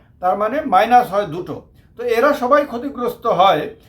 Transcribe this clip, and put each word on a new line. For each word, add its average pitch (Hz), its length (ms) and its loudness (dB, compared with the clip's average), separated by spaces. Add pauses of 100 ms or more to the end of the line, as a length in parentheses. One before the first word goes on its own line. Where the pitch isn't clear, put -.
(200)
তার 185 160 0
মানে 220 200 -2 (100)
মাইনাস 220 440 4
হয় 202 160 -2
দুটো। 147 300 -10 (420)
তো 233 60 -10
এরা 240 300 2
সবাই 277 320 2
ক্ষতিগ্রস্ত 240 600 -8
হয়। 180 360 4 (260)